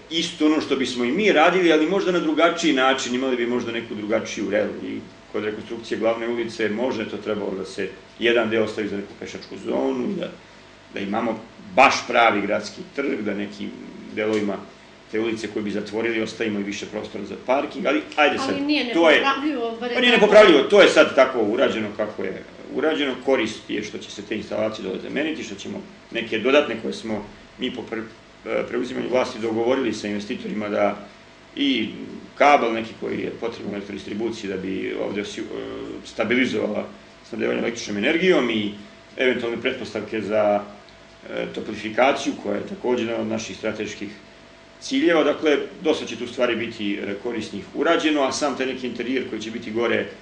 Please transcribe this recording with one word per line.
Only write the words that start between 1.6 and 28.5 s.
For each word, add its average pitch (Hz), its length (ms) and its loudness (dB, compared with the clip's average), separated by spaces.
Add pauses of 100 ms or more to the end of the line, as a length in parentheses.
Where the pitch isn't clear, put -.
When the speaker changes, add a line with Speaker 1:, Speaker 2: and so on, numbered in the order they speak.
Speaker 1:
ali 156 140 4
možda 180 240 2
na 175 80 2
drugačiji 156 540 2
način, 131 420 2
imali 131 200 0
bi 120 120 0
možda 117 240 -2
neku 117 240 -6
drugačiju 104 540 -2
re-, 101 180 2 (160)
i 110 160 -8 (320)
kod 107 120 -4
rekonstrukcije 107 560 -6
glavne 113 280 0
ulice, 113 420 -2
možda 110 340 -2
je 104 60 -8
to 104 80 -6
trebalo 101 340 -4
da 95 140 -6
se 95 240 -6 (300)
jedan 117 300 4
deo 113 140 2
ostavi 104 240 -4
za 95 100 -6
neku 101 220 -10
pešačku - 460 -12
zonu, 131 420 -2 (120)
da, 165 100 -6 (640)
da 107 60 -8
imamo 110 400 -2 (360)
baš 127 200 8 (120)
pravi 113 340 4
gradski 104 400 -4 (140)
trg, 139 260 -2
da 104 120 -2
nekim 101 380 -8 (440)
delovima 104 420 0 (540)
te 110 80 -2
ulice 110 280 -2
koje 107 160 -4
bi 101 80 -2
zatvorili 110 500 -2
ostavimo 107 380 -2
i 98 40 -2
više 101 220 -6
prostora 104 400 -8
za 101 100 -10 (100)
parking, 139 400 0
ali 147 160 2 (140)
ajde 139 220 4
sad, - 160 -2
Speaker 2:
Ali - 80 -2
nije 277 320 0
Speaker 1:
to 320 160 6
je - 100 8
Speaker 2:
nepopravljivo, 269 600 -2
bar 233 120 -4
je - 40 -2
Speaker 1:
Pa - 60 0
nije 247 120 6
Speaker 2:
tako. 208 120 6
Speaker 1:
nepopravljivo, 185 380 10
to 202 180 8
je 160 80 10
sad - 260 6
tako 127 260 6
urađeno 110 460 2 (100)
kako 104 260 -4
je 95 200 -8 (300)
urađeno, 143 400 0 (120)
korist 113 440 0
je 110 140 -4
što - 140 -10
će - 140 -14
se 104 100 -12
te 110 140 -6
instalacije 107 520 -4
dole 101 160 -4
zameniti, 131 400 -4
što 101 120 -12
ćemo 101 260 -12 (300)
neke 113 280 -2
dodatne 131 420 4
koje - 120 -6
smo 110 320 -6 (320)
mi 123 140 -4
po 117 100 -8 (100)
pre-, 110 120 -6 (420)
e, 113 240 -2